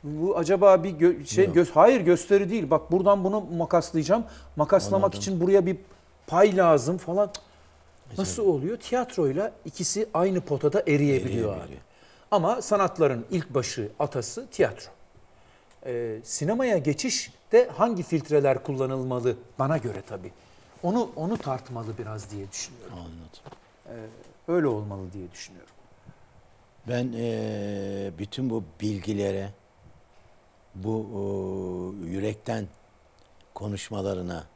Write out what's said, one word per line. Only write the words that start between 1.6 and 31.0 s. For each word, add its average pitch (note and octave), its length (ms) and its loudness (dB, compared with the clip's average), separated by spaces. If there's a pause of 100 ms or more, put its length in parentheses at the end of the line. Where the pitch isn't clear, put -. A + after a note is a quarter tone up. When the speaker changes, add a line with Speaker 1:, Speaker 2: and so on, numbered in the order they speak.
Speaker 1:
hayır G#3+ 280 8
gösteri F3 480 4
değil. F#3+ 200 -2
Bak D#3 220 2
buradan F#3+ 320 4
bunu G3+ 180 0 (160)
makaslayacağım. E3 640 0 (320)
Makaslamak G3 480 2
Speaker 2:
Anladım. F#3+ 160 0
Speaker 1:
için F#3 220 -2
buraya F#3+ 240 6
bir F#3 120 -2 (500)
pay F#3 300 6
lazım D#3+ 400 4
falan. G3 340 -2 (800)
Speaker 2:
Mesela F#3+ 120 -6
Speaker 1:
Nasıl G3+ 260 0
oluyor? E3 300 0
Tiyatroyla G#3 760 -2 (140)
ikisi G3 480 -4
aynı F3+ 280 2
potada D3 460 0
eriyebiliyor C3+ 640 2
abi. G2 60 -4
Speaker 2:
Eriyebiliyor. D#2 260 -14 (500)
Speaker 1:
Ama G#3 300 2
sanatların E3 720 2
ilk D#3+ 220 -4
başı, A#2+ 360 -4 (100)
atası D3 520 -6
tiyatro. - 400 -2 (920)
Ee, A#2+ 380 -6
sinemaya A3+ 540 0
geçişte G#3+ 1000 0
hangi G#3 260 2
filtreler C#3+ 600 2
kullanılmalı? C3 720 -2 (240)
Bana C#3+ 180 2
göre G#2+ 320 -6
tabii. F#2 220 -10 (520)
Onu, G#3+ 320 0
onu F3+ 220 -4
tartmalı B2 500 -8 (100)
biraz A2 340 -10
diye G2 200 -12
düşünüyorum. A2+ 460 -14
Speaker 2:
Anladım. E2 640 -18 (280)
Speaker 1:
Ee, A2 640 -14
öyle E3+ 160 2
olmalı G#2 340 -4 (120)
diye F#2 180 -14
düşünüyorum. - 380 -20 (1160)
Speaker 2:
Ben, B2 300 -2
e, G2+ 1040 -6
bütün B2+ 300 -6
bu A2+ 140 -4 (180)
bilgilere, G2+ 680 -4 (1300)
bu, G2 160 -6 (240)